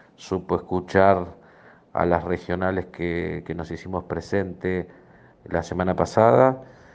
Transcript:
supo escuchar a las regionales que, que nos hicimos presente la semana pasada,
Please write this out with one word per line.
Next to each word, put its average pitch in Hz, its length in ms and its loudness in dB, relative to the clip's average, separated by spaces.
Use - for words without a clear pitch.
supo 90 420 -4
escuchar 92 680 2
a 85 140 0
las 85 180 2
regionales 90 640 -4
que, 87 600 -6
que 85 80 -8
nos 85 160 -10
hicimos 90 340 -8
presente 92 840 -4
la 85 180 -2
semana 90 320 -2
pasada, 123 680 4